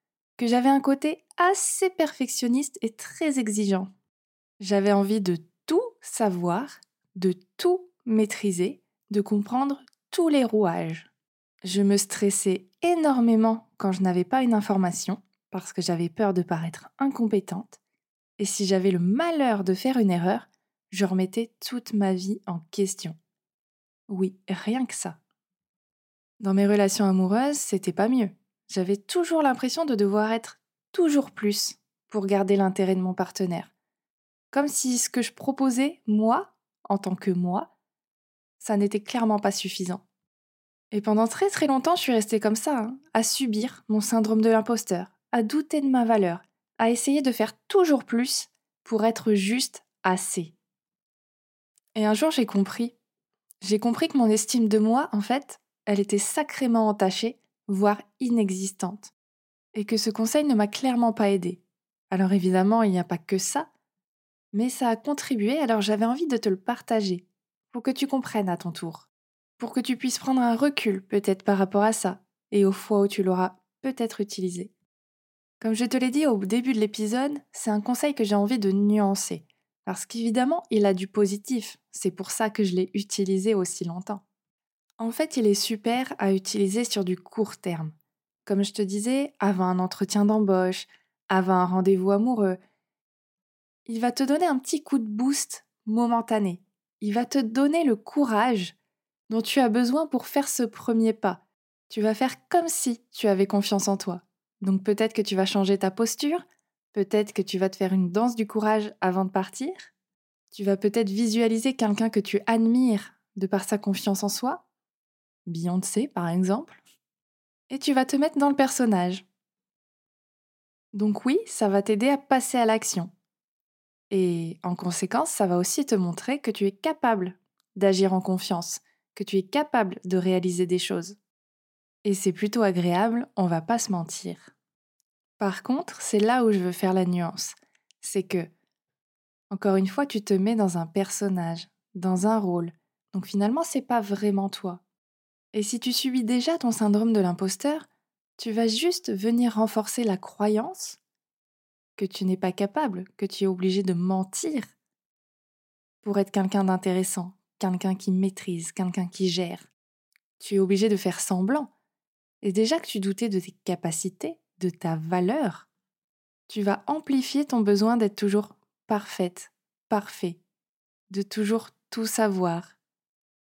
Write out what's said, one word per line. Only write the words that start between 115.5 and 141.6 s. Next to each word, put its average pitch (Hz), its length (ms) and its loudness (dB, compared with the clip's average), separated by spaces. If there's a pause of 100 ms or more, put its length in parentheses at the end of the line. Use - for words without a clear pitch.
par 175 200 -4
exemple, 185 540 -2 (840)
et 269 100 -8
tu 285 140 0
vas 262 140 2
te 277 100 -2
mettre 294 220 0
dans 285 100 4
le 277 80 2
personnage. 208 720 2 (1700)
Donc 208 320 -2
oui, 285 200 2
ça - 220 0
va 196 140 2
t'aider 214 260 2
à 277 80 4
passer 262 400 0
à 240 80 2
l'action. 220 460 -2 (1000)
Et 175 520 -2
en 180 140 -4
conséquence, 190 540 -2
ça - 160 0
va 175 120 2
aussi 185 260 -2
te 262 100 -2
montrer 190 460 -2
que - 100 -6
tu 202 160 -2
es 196 60 0
capable 220 640 -2 (360)
d'agir 190 400 4
en 185 60 2
confiance, 185 600 -4 (340)
que 196 100 -8
tu 196 120 -2
es 190 60 2
capable 233 640 -2
de 185 120 0
réaliser 180 500 2
des 180 120 0
choses. 180 380 -6 (880)
Et 202 100 2
c'est 190 180 0
plutôt 214 300 -2
agréable, 190 760 0
on 185 100 2
va 170 140 0
pas 220 180 -2
se - 120 -6
mentir. 175 600 -8 (880)
Par 196 240 -4
contre, - 380 -4
c'est - 200 0
là 233 240 4
où 220 80 6
je 196 60 2
veux 180 140 -2
faire 185 200 0
la 185 140 2
nuance. 180 480 -4 (460)
C'est - 220 -4
que, 180 260 -4 (1000)
encore 196 260 2
une 190 120 2
fois, 285 180 -2
tu 220 160 -4
te 208 120 0
mets 196 200 2
dans 190 240 0
un 165 80 -4
personnage, 180 800 -4 (260)